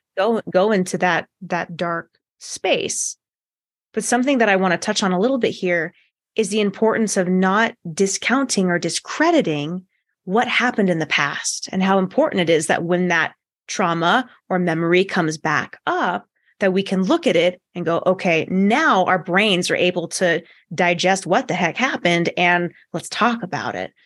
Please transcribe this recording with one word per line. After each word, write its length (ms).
go, 320
go 240
into 240
that, 320
that 360
dark 420
space. 760
But 100
something 360
that 100
I 80
wanna 200
touch 260
on 100
a 60
little 180
bit 140
here 420
is 140
the 120
importance 540
of 120
not 480
discounting 760
or 100
discrediting 1080
what 240
happened 420
in 100
the 60
past 680
and 120
how 160
important 420
it 80
is 180
that 160
when 260
that 240
trauma 600
or 80
memory 480
comes 320
back 480
up, 400
that 140
we 80
can 220
look 240
at 80
it 260
and 100
go, 200
"Okay, 440
now 560
our 140
brains 500
are 60
able 320
to 340
digest 540
what 200
the 60
heck 240
happened 580
and 360
let's 160
talk 340
about 320
it." 180